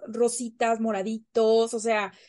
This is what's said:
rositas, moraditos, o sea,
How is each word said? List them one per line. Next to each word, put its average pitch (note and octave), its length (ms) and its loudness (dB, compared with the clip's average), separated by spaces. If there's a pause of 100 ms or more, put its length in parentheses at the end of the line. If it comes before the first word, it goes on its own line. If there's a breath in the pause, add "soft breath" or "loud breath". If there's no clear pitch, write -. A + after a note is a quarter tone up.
rositas, A3+ 720 -2
moraditos, A3 960 0
o A3+ 40 -6
sea, G#3+ 320 -2 (180 soft breath)